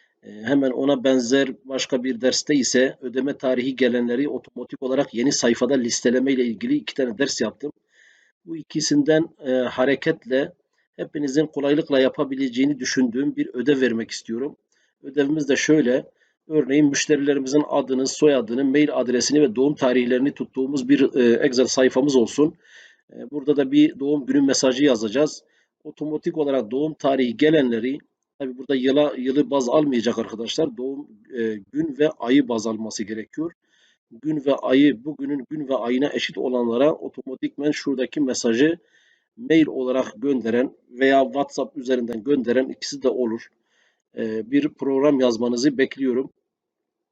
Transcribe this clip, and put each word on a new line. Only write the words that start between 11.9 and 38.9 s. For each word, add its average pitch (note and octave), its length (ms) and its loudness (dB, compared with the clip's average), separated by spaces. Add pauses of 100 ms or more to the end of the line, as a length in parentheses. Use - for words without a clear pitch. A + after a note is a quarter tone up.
yapabileceğini C3+ 800 -2
düşündüğüm B2+ 560 -2
bir D3 180 -4
ödev B2+ 260 0
vermek A2+ 300 0
istiyorum. A#2+ 460 -8 (460)
Ödevimiz C#3+ 460 0
de C3+ 80 4
şöyle. C#3 480 4 (440)
Örneğin D3 380 4
müşterilerimizin C#3+ 840 2
adını, C3 380 0
soyadını, C3 580 2
mail C#3+ 280 4
adresini B2 480 0
ve B2 160 2
doğum C#3 180 2
tarihlerini B2+ 580 2
tuttuğumuz C3 560 -6
bir, C3+ 260 4
e, A#2+ 320 4
Excel B2+ 200 2
sayfamız C3 500 2
olsun. C#3+ 380 2 (580)
E, A#2+ 180 -16
burada C#3+ 260 -2
da C#3 160 0
bir D3 260 4
doğum C#3 280 -2
günü C3 140 2
mesajı C3+ 440 2
yazacağız. B2 580 0 (420)
Otomatik D3+ 540 -6
olarak C3+ 320 0
doğum D3 240 -2
tarihi C3 420 0
gelenleri, C3+ 600 2 (400)
tabi B2+ 200 -10
burada C3+ 160 -2
yıla, C3+ 420 2
yılı C3 340 0
baz C3 180 0
almayacak A#2+ 500 2
arkadaşlar, A2+ 580 -4
doğum, C3+ 320 -8 (300)
e, A2+ 160 -2 (180)
gün D3 260 -4
ve D3+ 100 4
ayı C3 400 2
baz A2+ 180 -2
alması A2 380 -6
gerekiyor. A2 480 -8 (580)
Gün C#3+ 360 -6
ve C#3 80 4
ayı, C3 500 4
bugünün C#3 460 -6
gün D3+ 180 -8
ve C3+ 60 -2
ayına B2 380 -2
eşit - 260 -6
olanlara B2+ 560 0
otomatikmen C#3 760 -8
şuradaki C3+ 500 -4
mesajı C3 580 0 (580)